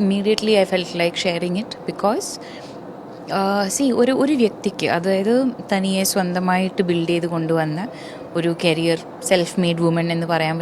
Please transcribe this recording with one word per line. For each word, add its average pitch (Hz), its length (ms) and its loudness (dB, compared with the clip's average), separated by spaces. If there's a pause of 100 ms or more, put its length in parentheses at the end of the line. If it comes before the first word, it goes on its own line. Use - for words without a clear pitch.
immediately 202 580 2
I - 100 4
felt 180 180 0 (100)
like 170 240 0
sharing 175 380 -2
it - 80 -12 (180)
because, 214 400 -2 (1080)
uh, 196 260 2 (100)
see, 277 140 2 (120)
ഒരു, 247 120 4 (100)
ഒരു 294 180 2
വ്യക്തിക്ക്, 196 460 0 (100)
അതായത് 190 380 2 (380)
തനിയെ 190 300 2 (100)
സ്വന്തമായിട്ട് 185 760 0
ബിൽഡ് 170 260 2
ചെയ്ത് 170 200 0
കൊണ്ടുവന്ന 160 460 0 (580)
ഒരു 170 120 2 (140)
കരിയർ, 165 340 2 (300)
സെൽഫ് 175 360 2
മെയ്ഡ് 170 200 2
വുമൺ 170 320 2
എന്ന് 165 160 -2
പറയാൻ 160 300 0